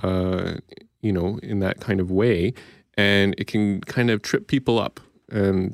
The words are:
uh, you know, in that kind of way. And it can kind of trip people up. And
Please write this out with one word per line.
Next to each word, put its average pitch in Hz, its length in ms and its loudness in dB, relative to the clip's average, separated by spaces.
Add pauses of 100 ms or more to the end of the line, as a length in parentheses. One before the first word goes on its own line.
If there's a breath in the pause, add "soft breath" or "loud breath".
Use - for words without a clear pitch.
uh, 92 520 -2 (480)
you 107 100 0
know, 92 300 -2
in 101 160 -4
that 95 220 -2
kind 95 200 -2
of 90 100 -2
way. 95 440 2 (400 loud breath)
And 101 440 4
it 95 80 -4
can 104 340 0
kind 120 300 0
of 107 100 0
trip - 280 -4
people 127 300 2
up. - 220 -4 (300)
And 98 440 0